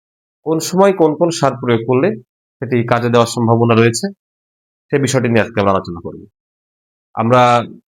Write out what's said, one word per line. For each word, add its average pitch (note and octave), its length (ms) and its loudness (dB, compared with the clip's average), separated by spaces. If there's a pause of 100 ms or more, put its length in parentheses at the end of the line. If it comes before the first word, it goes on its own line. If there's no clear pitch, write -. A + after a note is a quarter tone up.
(460)
কোন D#3+ 140 -2
সময় F#3+ 340 2
কোন E3 200 2
কোন E3+ 160 -2
সার C3+ 280 -2
প্রয়োগ A#2+ 280 0
করলে C3 220 2 (540)
সেটি B2 140 -4 (100)
কাজে A#2+ 240 0
দেওয়ার A#2 220 2
সম্ভাবনা A#2 420 2
রয়েছে, A#2 320 2 (880)
সে D3 60 -2
বিষয়টি B2+ 300 0
নিয়ে A2+ 160 2
আজকে - 160 -6
আমরা G2 140 2
আলোচনা F2+ 260 -6
করব। D#2+ 200 -14 (960)
আমরা A#2 260 2 (580)